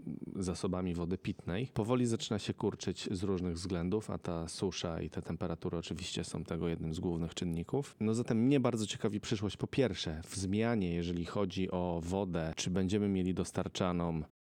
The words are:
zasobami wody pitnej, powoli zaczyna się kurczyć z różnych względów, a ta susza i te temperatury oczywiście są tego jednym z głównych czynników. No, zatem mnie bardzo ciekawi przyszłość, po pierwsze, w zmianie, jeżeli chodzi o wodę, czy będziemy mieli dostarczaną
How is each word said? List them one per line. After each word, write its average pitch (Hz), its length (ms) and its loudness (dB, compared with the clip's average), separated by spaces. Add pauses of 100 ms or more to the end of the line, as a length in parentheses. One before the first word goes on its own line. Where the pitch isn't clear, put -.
(360)
zasobami 92 580 0
wody 85 240 0
pitnej, 104 560 -4
powoli 123 320 4
zaczyna 113 320 0
się - 160 -2
kurczyć - 560 -2
z 95 120 0
różnych 90 320 2
względów, 87 560 0
a 92 80 -2
ta 82 300 -2
susza 87 520 -2
i 82 100 -4
te 85 120 -4
temperatury 85 560 -2
oczywiście 85 460 -4
są 80 200 -6
tego 85 240 0
jednym 80 260 -2
z 87 60 -2
głównych 85 340 0
czynników. 87 640 -2
No, 110 140 2
zatem 117 240 2
mnie 131 220 6
bardzo 117 260 2
ciekawi 104 340 -2
przyszłość, 104 360 0
po - 100 0
pierwsze, 90 580 0
w - 120 -10
zmianie, 98 580 2
jeżeli 87 300 0
chodzi 95 460 0
o 90 340 0
wodę, 87 520 0
czy - 140 -2
będziemy 95 380 4
mieli 92 260 2
dostarczaną 87 880 0 (200)